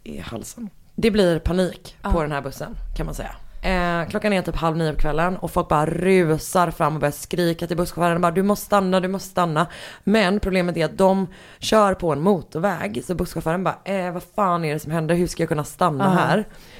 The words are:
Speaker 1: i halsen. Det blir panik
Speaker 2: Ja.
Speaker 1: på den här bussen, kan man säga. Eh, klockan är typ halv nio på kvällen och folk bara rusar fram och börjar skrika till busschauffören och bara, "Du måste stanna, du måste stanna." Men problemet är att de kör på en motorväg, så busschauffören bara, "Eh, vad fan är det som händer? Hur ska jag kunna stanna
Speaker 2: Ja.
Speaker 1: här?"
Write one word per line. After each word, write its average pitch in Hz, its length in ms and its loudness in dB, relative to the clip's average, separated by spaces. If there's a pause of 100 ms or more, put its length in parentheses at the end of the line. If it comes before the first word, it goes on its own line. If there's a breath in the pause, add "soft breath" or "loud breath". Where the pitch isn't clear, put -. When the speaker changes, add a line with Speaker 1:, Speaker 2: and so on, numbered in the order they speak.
Speaker 1:
i 73 180 -12
halsen. 117 500 -12 (240)
Det 214 160 2
blir 180 280 4
panik - 640 -2
Speaker 2:
Ja. 202 100 -2
Speaker 1:
på 170 100 2
den 151 100 -4
här 143 100 -4
bussen, 139 340 -10 (200)
kan 160 100 -4
man 156 80 -6
säga. - 160 -8 (320)
Eh, 175 460 0
klockan 208 240 -2
är 180 100 2
typ 175 140 -4
halv 160 200 0
nio 160 160 0
på 156 80 -2
kvällen 160 360 2
och 170 140 -6
folk 175 180 -2
bara 156 180 2
rusar 165 840 2
fram 156 240 0
och 147 60 -4
börjar 147 120 2
skrika 170 540 -2
till 170 100 -4
busschauffören 170 380 0
och 170 60 0
bara, 175 120 4
"Du 185 100 2
måste 208 240 0
stanna, 190 340 2
du 185 80 0
måste 190 200 -6
stanna." 170 380 0 (380 loud breath)
Men 202 360 4
problemet 180 360 0
är 165 80 2
att 151 140 -2
de 190 280 4 (320 loud breath)
kör 208 360 4
på 165 180 0
en 143 80 -2
motorväg, 180 880 -2
så 180 80 -4
busschauffören 170 500 -2
bara, 156 200 -2
"Eh, 185 280 -4
vad 180 100 -8
fan 175 420 0
är 147 100 -2
det 156 60 -4
som 147 120 -8
händer? 165 220 0
Hur 175 120 2
ska - 160 -4
jag 160 60 0
kunna 151 160 -2
stanna 165 400 0
Speaker 2:
Ja. 190 60 6
Speaker 1:
här?" 165 280 4 (420 loud breath)